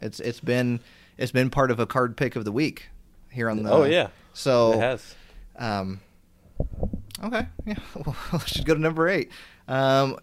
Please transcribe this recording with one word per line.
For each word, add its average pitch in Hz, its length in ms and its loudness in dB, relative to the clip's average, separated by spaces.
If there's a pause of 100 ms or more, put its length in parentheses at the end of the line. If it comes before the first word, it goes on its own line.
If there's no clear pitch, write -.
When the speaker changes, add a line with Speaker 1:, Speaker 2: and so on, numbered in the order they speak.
Speaker 1:
It's, 110 200 -10
it's - 200 -6
been, 123 380 0 (400)
it's 127 140 -4
been 127 180 2
part 131 220 2
of 113 80 -2
a 113 60 0
card 123 300 0
pick 123 200 -2
of 113 80 -6
the 104 80 -4
week 139 360 -2 (420)
here 117 200 -2
on 107 120 -2
the 107 80 0
Speaker 2:
Oh, 147 140 6
yeah. 147 240 2 (240)
Speaker 1:
So, 120 420 4
Speaker 2:
It 113 60 2
has. 120 340 -2 (440)
Speaker 1:
um, 98 420 -4 (1200)
okay, 220 240 -4 (200)
yeah. 208 80 -6 (120)
<laughs> - 80 -16
Well, 147 220 -6 (160)
let's - 200 -4
just 139 140 -4
go 156 80 4
to 151 60 0
number 160 280 2
eight. 185 220 -2 (380)
Um, 135 540 4